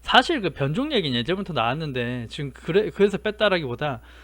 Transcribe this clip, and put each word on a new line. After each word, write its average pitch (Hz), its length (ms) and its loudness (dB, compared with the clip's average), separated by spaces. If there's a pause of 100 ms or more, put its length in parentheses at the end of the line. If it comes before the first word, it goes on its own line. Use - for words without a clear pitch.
사실 254 400 4
그 175 100 0
변종 156 420 -2
얘기는 156 240 0
예전부터 175 360 -2
나왔는데 123 760 -2
지금 143 220 -8
그래-, 170 400 0
그래서 202 280 2
뺐다라기보다 156 800 0 (240)